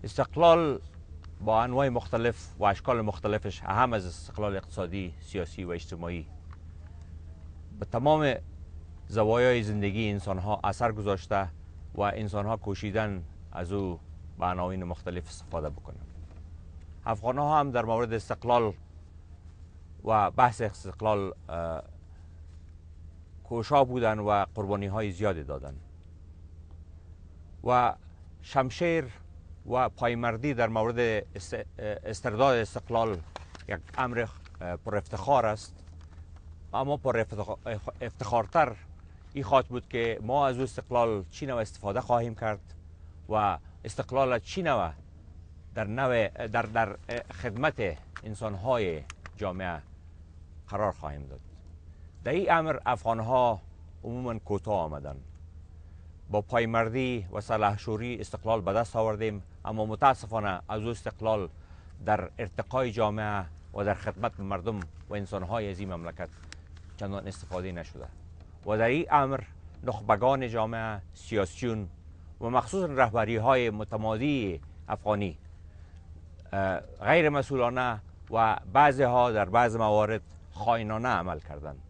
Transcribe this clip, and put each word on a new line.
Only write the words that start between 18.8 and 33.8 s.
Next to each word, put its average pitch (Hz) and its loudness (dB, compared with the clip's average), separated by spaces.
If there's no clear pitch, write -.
و 107 6
بحث 123 4
استقلال، 101 0
اه، 82 -4
کوشا 131 4
بودن 120 2
و 104 4
قربانی‌های 101 0
زیادی 90 0
دادن 69 -6
و 123 8
شمشیر 165 2
و 123 4
پایمردی 120 0
در 117 4
مورد 113 2
است-، - -6
استرداد 110 2
استقلال 113 0
یک 92 -4